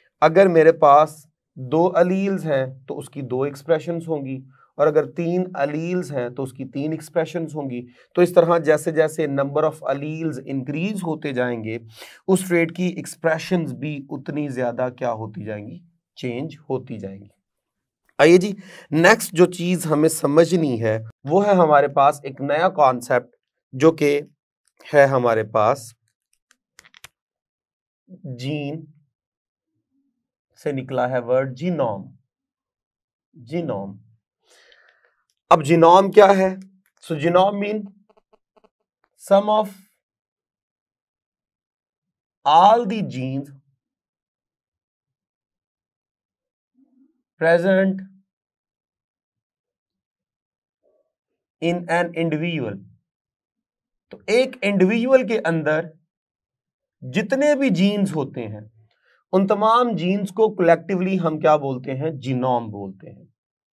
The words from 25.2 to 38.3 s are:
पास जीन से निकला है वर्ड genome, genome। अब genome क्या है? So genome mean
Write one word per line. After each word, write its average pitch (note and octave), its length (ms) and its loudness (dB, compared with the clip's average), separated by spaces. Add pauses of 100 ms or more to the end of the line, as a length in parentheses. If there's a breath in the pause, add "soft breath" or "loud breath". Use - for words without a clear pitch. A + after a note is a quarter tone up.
पास A2+ 360 0 (2250)
जीन D3 760 -10 (1700)
से D3+ 120 -4
निकला B2+ 340 -4
है B2+ 140 -4
वर्ड B2+ 380 -2
genome, C3+ 460 -4 (1300)
genome। A#2 580 -8 (1600 soft breath)
अब E3 140 6
genome E3+ 500 6
क्या G#3 120 10
है? F#3+ 220 4 (560)
So E3 200 -6
genome F#3+ 360 2
mean G#3 220 -6 (1400)